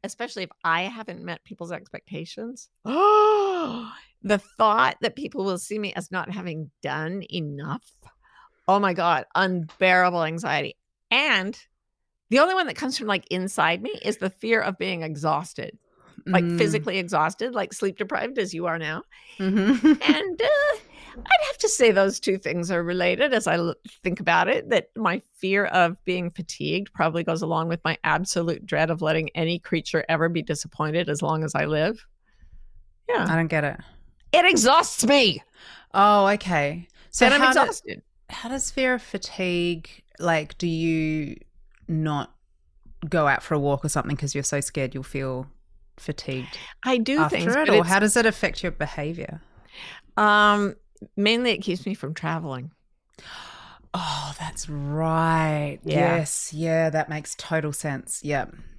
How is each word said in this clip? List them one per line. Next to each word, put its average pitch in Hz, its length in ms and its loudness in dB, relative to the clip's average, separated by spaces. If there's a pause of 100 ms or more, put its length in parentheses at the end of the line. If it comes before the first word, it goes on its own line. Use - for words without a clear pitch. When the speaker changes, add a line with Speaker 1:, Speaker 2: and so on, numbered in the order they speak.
Speaker 1:
especially 196 380 -8
if 175 80 -8 (140)
I 165 180 2
haven't 196 420 -10
met 175 200 -10
people's 170 280 -14
expectations, 190 1040 -14
<gasps> - 80 -20
the 339 1500 0 (180)
thought 220 460 4
that - 140 -2
people 196 280 -8
will 185 140 -2
see 208 200 -8
me 202 160 -6
as - 160 -10
not 185 200 -6
having 165 400 -8 (120)
done 156 400 -6 (100)
enough, 147 520 -8 (840)
oh 196 120 4
my 196 140 2
God, 170 300 2 (100)
unbearable 180 920 2
anxiety. 156 520 -4 (340)
And 233 480 0 (720)
the 240 100 6
only 359 140 4
one 370 120 0
that 185 100 -8
comes 262 220 -6
from, 226 100 -6
like, 196 220 -2
inside 180 520 0
me 269 100 -8 (100)
is 214 160 -2
the 190 120 -4
fear 220 300 0
of 190 180 -4
being 180 240 -4
exhausted, 156 760 -4 (480)
like, 180 180 4
Speaker 2:
Mm. 170 140 0
Speaker 1:
physically 165 400 0
exhausted, 180 560 -2
like, 202 180 -4
sleep 196 260 -4
deprived 247 400 -4
as 196 160 -2
you 170 120 -4
are 165 120 -2
now. 160 240 -6 (360)
Speaker 2:
Mm-hmm. 233 540 4 (100)
<laughs> - 100 4
Speaker 1:
And, 392 300 0
uh, 571 340 2 (380)
I'd 659 340 2
have 554 100 -6
to 440 100 0
say 233 220 6
those 196 280 4
two 190 200 0
things 175 320 -4
are 175 120 0
related 180 520 0
as - 120 0
I 170 120 2
l-, 170 160 -2 (280)
think 180 160 -2
about 170 300 2
it, 233 220 -2
that 220 160 2 (100)
my 190 240 0 (160)
fear 196 300 0
of 175 400 2
being 180 240 -2
fatigued 165 640 -6
probably 165 280 0
goes 165 200 -2
along 165 260 -2
with 165 160 -4
my 160 180 -2
absolute 165 640 -2
dread 160 260 0
of 165 120 -2
letting 156 320 0
any 170 240 -2
creature - 500 -4
ever 165 220 0
be 165 100 -2
disappointed 156 720 -4
as 147 100 -4
long 156 240 -2
as - 100 -6
I 151 120 0
live. 156 400 -2 (1040)
Yeah. 302 180 0
Speaker 2:
I 160 80 2
don't 165 120 0
get 156 140 0
it. 143 140 -4 (560)
Speaker 1:
It 349 140 8
exhausts 311 580 4
me. 233 380 4 (500)
Speaker 2:
Oh, 202 360 6
okay. 175 600 0 (220)
So - 160 4
Speaker 1:
Then 262 80 6
I'm 285 80 4
Speaker 2:
how 262 100 6
do-, 277 80 6
Speaker 1:
exhausted. - 400 -2 (300)
Speaker 2:
how - 180 -12
does 262 220 -4
fear 254 240 0
of 240 80 -4
fatigue, 175 880 -4 (280)
like, 160 380 -2
do 175 100 -4
you 160 720 -2 (520)
not 156 440 -2 (760)
go 151 220 2
out 135 140 2
for - 100 -6
a 151 60 0
walk 143 260 0
or 151 60 -2
something 143 260 -2
'cause 143 180 -6
you're 139 100 -4
so 143 160 -2
scared 135 340 -4
you'll 131 80 -8
feel 131 440 -6 (520)
fatigued 131 580 -8 (280)
Speaker 1:
I 254 120 4
do 262 240 2
Speaker 2:
after 311 160 2
Speaker 1:
things, 175 180 0
Speaker 2:
it, 302 120 2
Speaker 1:
but - 20 4
Speaker 2:
or 208 120 8
Speaker 1:
it's 170 100 0
Speaker 2:
how 190 80 6
does 208 180 4
it 233 80 4
affect - 380 0
your 175 100 -4
behavior? 156 720 -8 (720)
Speaker 1:
Um, 208 600 4 (400)
mainly 233 340 2
it 202 80 0
keeps 185 260 -4
me 190 100 -4
from 143 200 -8
traveling. 156 560 -6 (1200)
Speaker 2:
Oh, 147 440 -6
that's - 300 -10
right. 156 1160 0
Speaker 1:
Yeah. 151 340 2
Speaker 2:
Yes. - 340 -6
Yeah, 160 380 0
that 156 180 -2
makes 151 260 -8
total 151 380 -4
sense. - 500 -8
Yep. 143 320 -4 (240)